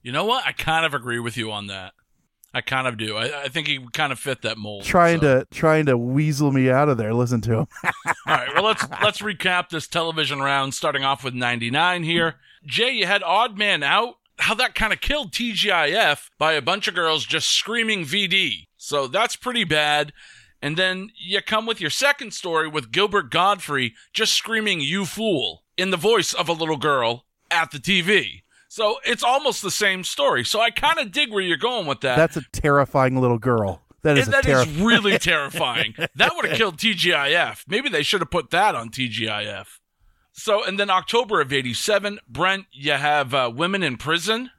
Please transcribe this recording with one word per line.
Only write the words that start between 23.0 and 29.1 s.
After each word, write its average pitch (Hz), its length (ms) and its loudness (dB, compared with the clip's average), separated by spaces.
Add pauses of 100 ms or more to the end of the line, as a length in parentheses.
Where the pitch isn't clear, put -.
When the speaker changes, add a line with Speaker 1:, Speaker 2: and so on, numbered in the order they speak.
Speaker 1:
Godfrey 160 640 0 (180)
just 214 200 0
screaming, 208 460 -2
"You 170 260 -2
fool," 151 580 -4 (120)
in 185 140 -2
the 180 80 0
voice 202 360 2
of 175 140 -2
a 170 60 0
little 160 240 -2
girl 127 480 0 (260)
at 165 200 0
the 143 80 -12
T 185 200 0
V. 160 440 0 (240)
So 220 380 -2
it's 240 180 -2